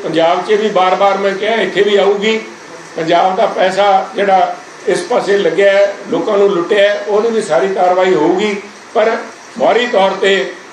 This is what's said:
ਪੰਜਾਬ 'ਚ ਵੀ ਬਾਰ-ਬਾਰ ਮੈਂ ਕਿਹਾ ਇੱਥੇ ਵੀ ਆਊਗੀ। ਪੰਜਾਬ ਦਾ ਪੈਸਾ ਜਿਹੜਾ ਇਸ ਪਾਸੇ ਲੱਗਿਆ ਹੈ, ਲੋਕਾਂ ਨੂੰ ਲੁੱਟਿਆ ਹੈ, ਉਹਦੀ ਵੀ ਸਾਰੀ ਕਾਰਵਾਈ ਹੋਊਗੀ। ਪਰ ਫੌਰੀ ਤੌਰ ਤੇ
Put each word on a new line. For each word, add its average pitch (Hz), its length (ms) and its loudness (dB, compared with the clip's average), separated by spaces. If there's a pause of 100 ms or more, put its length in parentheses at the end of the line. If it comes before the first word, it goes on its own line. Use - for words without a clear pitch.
ਪੰਜਾਬ 165 420 0
'ਚ 214 60 -2
ਵੀ 208 160 2
ਬਾਰ-ਬਾਰ 190 500 2
ਮੈਂ 196 140 -2
ਕਿਹਾ 208 220 -2
ਇੱਥੇ 185 280 0
ਵੀ 202 140 2
ਆਊਗੀ। 202 440 2 (560)
ਪੰਜਾਬ 170 400 0
ਦਾ 214 100 2
ਪੈਸਾ 190 680 0
ਜਿਹੜਾ 190 420 2 (320)
ਇਸ - 120 0
ਪਾਸੇ - 380 0
ਲੱਗਿਆ 196 340 2
ਹੈ, 202 220 2 (160)
ਲੋਕਾਂ 208 280 0
ਨੂੰ 202 120 4
ਲੁੱਟਿਆ 175 320 0
ਹੈ, 202 260 0
ਉਹਦੀ 214 200 0
ਵੀ 220 140 -2
ਸਾਰੀ 190 320 0
ਕਾਰਵਾਈ 185 400 2
ਹੋਊਗੀ। 190 480 0 (320)
ਪਰ 226 220 2 (420)
ਫੌਰੀ 202 280 2
ਤੌਰ 196 240 2
ਤੇ 190 420 0 (200)